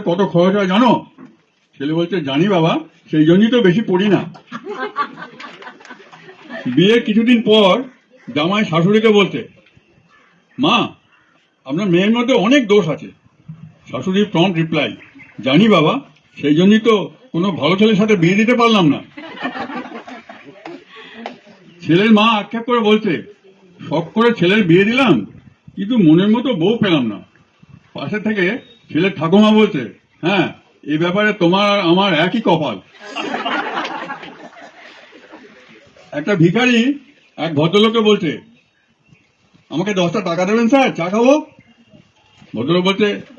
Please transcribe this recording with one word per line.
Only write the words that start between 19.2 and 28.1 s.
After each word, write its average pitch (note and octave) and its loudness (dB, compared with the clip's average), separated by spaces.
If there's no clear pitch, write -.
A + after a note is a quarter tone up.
ছেলের G3 2
মা G#3+ 4
আক্ষেপ G#3+ -4
করে A#3+ -2
বলছে, G#3 0
"শখ E3 -4
করে A#3 2
ছেলের G3 2
বিয়ে F3 6
দিলাম, A3 2
কিন্তু G#3 -2
মনের F3 4
মতো A#3+ 0
বউ F#3+ 0
পেলাম E3 0
না।" F#2+ -12
পাশে C#3+ -8